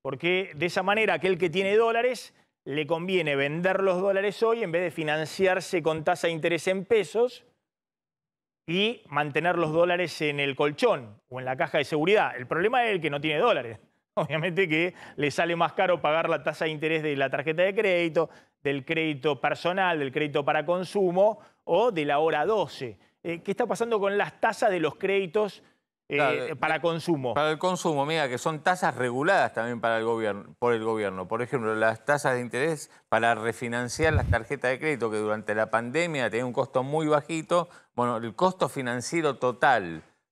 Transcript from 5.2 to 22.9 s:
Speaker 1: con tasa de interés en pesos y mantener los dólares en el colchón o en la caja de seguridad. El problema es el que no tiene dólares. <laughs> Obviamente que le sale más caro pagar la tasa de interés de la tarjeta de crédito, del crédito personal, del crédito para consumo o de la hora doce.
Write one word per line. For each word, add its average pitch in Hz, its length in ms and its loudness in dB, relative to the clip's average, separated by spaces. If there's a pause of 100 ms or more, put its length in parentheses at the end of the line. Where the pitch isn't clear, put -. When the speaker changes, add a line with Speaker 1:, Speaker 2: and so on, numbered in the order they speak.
Speaker 1:
con 160 220 -2
tasa 175 220 0
de 170 80 0
interés 165 320 -2
en 190 180 -2
pesos 226 640 0 (1200)
y 202 380 0
mantener 151 500 0
los 160 160 0
dólares 175 480 2
en 147 200 0
el 139 160 -2
colchón 147 720 0
o 123 80 -10
en 127 80 -8
la 131 100 -4
caja 160 220 0
de 143 60 2
seguridad. 156 520 2
El 123 100 -10
problema 214 380 0
es 220 60 0
el 190 100 -2
que 156 80 -2
no 143 120 -4
tiene 151 180 -2
dólares. 139 400 0 (180)
<laughs> - 180 -20
Obviamente 160 540 0
que 170 260 0 (200)
le 147 160 0
sale 170 260 0
más 165 160 0
caro 180 300 0
pagar 165 260 2
la 151 140 0
tasa 160 240 -2
de 156 60 -2
interés 156 300 -2
de 147 140 -2
la 135 140 0
tarjeta 156 320 -2
de 196 120 2
crédito, 175 540 2 (340)
del 139 220 -2
crédito 156 560 -2
personal, 170 600 0
del 135 100 -2
crédito 147 340 -2
para 151 220 0
consumo 185 720 2 (240)
o 214 300 2
de 156 120 -2
la 143 140 2
hora 156 260 2
doce. 151 540 -2 (240)